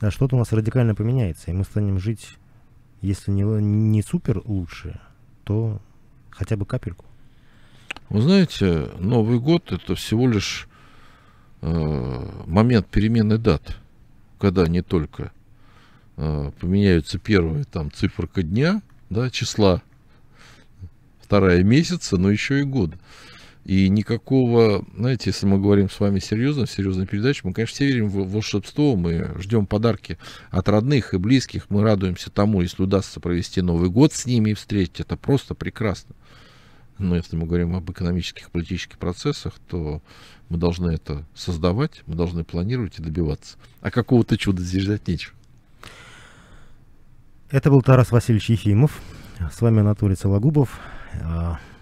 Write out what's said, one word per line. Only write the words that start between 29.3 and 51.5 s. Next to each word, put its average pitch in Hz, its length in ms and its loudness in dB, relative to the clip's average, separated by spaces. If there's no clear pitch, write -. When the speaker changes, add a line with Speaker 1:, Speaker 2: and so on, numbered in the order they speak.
Speaker 2:
ждём 101 260 0
подарки 107 520 -2
от 92 180 -2
родных 113 460 2
и 95 40 2
близких, 107 500 0
мы 101 140 2
радуемся 98 480 0
тому, 104 320 2
если 87 220 -2
удастся 98 340 -2
провести 87 440 -2
Новый 87 280 2
год 131 220 4
с - 120 -8
ними 117 260 0
и 107 40 -2
встретить, 101 460 -2
это - 160 -8
просто - 400 -4
прекрасно. - 580 -6
Но 87 180 0
если 85 200 -6
мы 82 100 -4
говорим 87 280 -2
об 90 160 -6
экономических, 87 600 -6
политических 87 480 -8
процессах, - 560 -6
то 76 320 -8
мы 85 80 -4
должны 85 360 -2
это 76 320 -8
создавать, 90 720 -4
мы 80 80 -8
должны 85 300 -2
планировать 101 540 -6
и 80 40 -12
добиваться. 80 560 -6
А - 100 -6
какого-то 117 480 2
чуда 92 240 -2
здесь 92 220 -2
ждать 101 220 -4
нечего. - 280 -4
Speaker 1:
Это 139 200 2
был 135 120 8
Тарас 127 280 6
Васильевич 113 400 2
Ефимов. 107 500 2
С - 80 -8
вами 113 200 4
Анатолий 101 360 2
Сологубов. 113 640 0
А, 82 360 -4